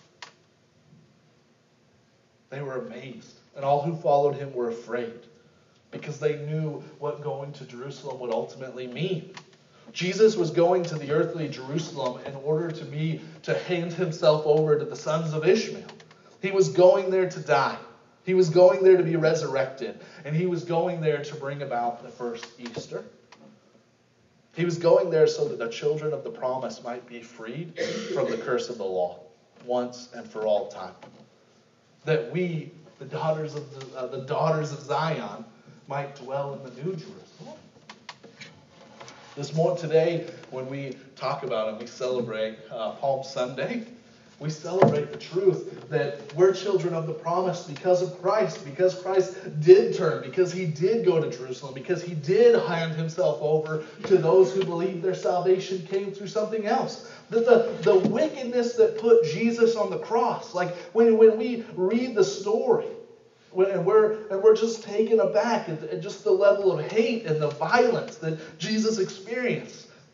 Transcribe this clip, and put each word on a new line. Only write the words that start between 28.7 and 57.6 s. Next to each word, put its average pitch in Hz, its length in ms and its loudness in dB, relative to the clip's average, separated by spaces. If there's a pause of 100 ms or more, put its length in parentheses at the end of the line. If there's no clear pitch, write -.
the 101 80 -8
law 90 340 -4 (460)
once 123 480 -6
and 113 140 -16
for 110 180 -8
all 104 240 0
time. 92 240 -14 (1120)
That 151 260 -2
we, 165 400 -4 (280)
the 135 60 -16
daughters 156 500 -4
of 135 240 -14
the, 123 180 -16
uh, 127 100 -8
the 127 160 -8
daughters 151 500 -2
of 135 80 -12
Zion, 139 640 -4 (420)
might 139 280 -8
dwell 139 380 -8
in 127 100 -14
the 123 180 -16
new 175 100 -4
Jerusalem. - 640 -14 (1800)
This 143 200 -8
morning, 175 260 0
today, 160 460 2 (240)
when 131 180 -8
we 139 280 -10 (180)
talk - 280 -6
about 110 260 -4
and 107 100 -10
we 117 80 -12
celebrate, 110 720 -4 (100)
uh, 110 220 -6
Palm 135 320 -2
Sunday, - 640 -6 (520)
we 151 100 -6
celebrate 175 640 2
the - 60 -12
truth - 720 -2
that - 460 -4
we're 185 180 6
children 180 400 -2
of 160 140 -4
the 156 60 -6
promise 180 500 -2
because 180 380 0
of - 200 -6
Christ, 196 440 0
because 175 360 0
Christ 180 600 -2
did 190 340 10
turn, 147 260 0
because 175 300 -2
he 185 140 -4
did 180 400 0
go 165 160 4
to 139 140 -4
Jerusalem, 131 380 -12
because 147 300 -4
he 175 100 -8
did 214 540 6
hand 165 260 -2
himself 160 480 -2
over 156 440 0 (200)
to 196 120 6
those 180 360 6
who 190 120 0
believe 170 360 -4
their 180 140 -2
salvation 185 720 0
came 196 240 -4
through 202 160 -12
something 214 380 -4
else. 226 440 -4 (200)
That 233 160 2
the, 233 360 6